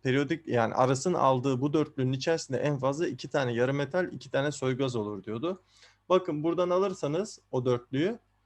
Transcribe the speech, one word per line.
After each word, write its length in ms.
periyodik, 440
yani 260
Aras'ın 400
aldığı 480
bu 120
dörtlünün 400
içerisinde 440
en 200
fazla 300
iki 220
tane 240
yarı 200
metal, 380
iki 200
tane 200
soy 260
gaz 180
olur 280
diyordu. 380
Bakın 340
buradan 260
alırsanız 680
o 140
dörtlüyü 540